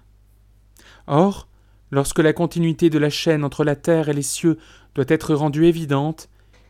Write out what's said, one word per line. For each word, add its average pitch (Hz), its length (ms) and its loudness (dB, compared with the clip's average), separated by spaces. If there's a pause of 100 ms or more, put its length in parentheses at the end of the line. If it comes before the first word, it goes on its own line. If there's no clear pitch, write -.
(1080)
Or, 175 400 0 (420)
lorsque 139 300 -2
la 156 140 2
continuité 165 580 0
de 151 80 0
la 147 100 2
chaîne 151 340 0
entre 139 200 -4
la 147 120 0
terre 160 340 0
et 147 40 -2
les 143 80 -2
cieux 160 380 -2 (340)
doit 139 140 -2
être 156 260 0
rendue 151 320 0
évidente, 156 640 -2 (400)